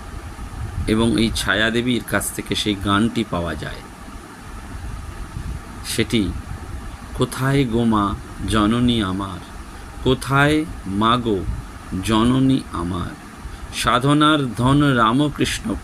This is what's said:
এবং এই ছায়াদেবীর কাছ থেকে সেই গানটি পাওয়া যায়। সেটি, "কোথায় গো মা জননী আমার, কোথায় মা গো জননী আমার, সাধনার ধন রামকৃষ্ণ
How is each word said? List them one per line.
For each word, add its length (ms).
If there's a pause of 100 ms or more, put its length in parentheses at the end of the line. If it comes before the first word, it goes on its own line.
(880)
এবং 340
এই 140
ছায়াদেবীর 680
কাছ 280
থেকে 220
সেই 300
গানটি 460
পাওয়া 240
যায়। 260 (2250)
সেটি, 360 (840)
"কোথায় 500
গো 200
মা 300 (340)
জননী 540
আমার, 360 (680)
কোথায় 600 (220)
মা 300
গো 240 (640)
জননী 560 (120)
আমার, 380 (640)
সাধনার 800
ধন 280
রামকৃষ্ণ 1000